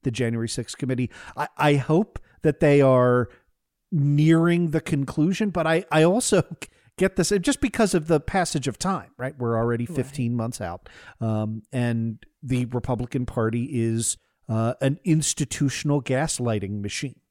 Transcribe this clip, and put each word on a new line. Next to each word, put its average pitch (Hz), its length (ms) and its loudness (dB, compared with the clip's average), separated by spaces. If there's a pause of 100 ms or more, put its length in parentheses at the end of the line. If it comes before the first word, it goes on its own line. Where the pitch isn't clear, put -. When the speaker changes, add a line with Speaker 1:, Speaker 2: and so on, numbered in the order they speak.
Speaker 1:
the 135 100 -2
January 117 380 -2
sixth - 280 -8
committee. 127 340 -4 (260)
I, 147 100 -4 (100)
I 147 180 4
hope 156 420 0 (240)
that 151 200 2
they 143 200 6
are 123 480 4 (600)
nearing 160 800 4
the 156 100 0
conclusion, 165 680 -2
but 165 180 -2
I, 165 240 0
I 156 120 4
also 185 400 4 (280)
<laughs> - 260 -20
get 185 180 2
this, 175 160 0 (100)
just 277 200 0
because 220 320 0
of 156 140 0
the 160 120 4
passage 151 480 -2
of 120 120 -6
time, 180 380 -6
right? 127 200 -8
We're 117 200 -2
already 117 280 0
Speaker 2:
Right. 160 100 -8
Speaker 1:
fifteen 127 400 -2
months 117 260 -6
out. 90 280 -10 (300)
Um, 110 520 -4
and 117 520 -2 (180)
the 123 240 -2
Republican 123 600 -4
Party 117 460 -2
is, 113 460 -2 (320)
uh, 113 320 0
an 139 220 0
institutional 147 1000 0
gaslighting 117 800 -4
machine, 104 380 -8 (120)